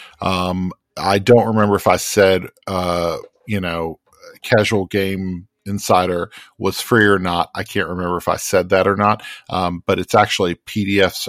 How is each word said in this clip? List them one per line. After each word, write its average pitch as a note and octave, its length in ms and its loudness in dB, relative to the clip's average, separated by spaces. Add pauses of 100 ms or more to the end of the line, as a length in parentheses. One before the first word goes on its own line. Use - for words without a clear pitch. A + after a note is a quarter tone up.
(200)
Um, F2+ 520 -4 (240)
I F#2+ 220 0
don't A2+ 300 6
remember G#2 280 2
if - 100 -2
I F#2 100 4
said, F#2+ 520 2 (180)
uh, F2 520 -2 (280)
you G#2 140 -4
know, E2 400 -6 (420)
Casual G#2+ 440 2
Game F#2+ 640 -4 (160)
Insider F2+ 680 0 (280)
was F#2+ 220 -4
free A2 260 4
or G2+ 120 4
not. F2 360 -2
I F#2+ 100 -6
can't F#2 240 -6
remember F2+ 300 -4
if - 100 -8
I F2 80 0
said F2+ 320 -2
that F#2+ 180 2
or G2 100 2
not. G#2 260 0 (280)
Um, F2 360 -4
but F#2+ 120 0
it's F2+ 160 -4
actually G2+ 400 2
P - 300 -6
D G2 160 0
Fs - 280 0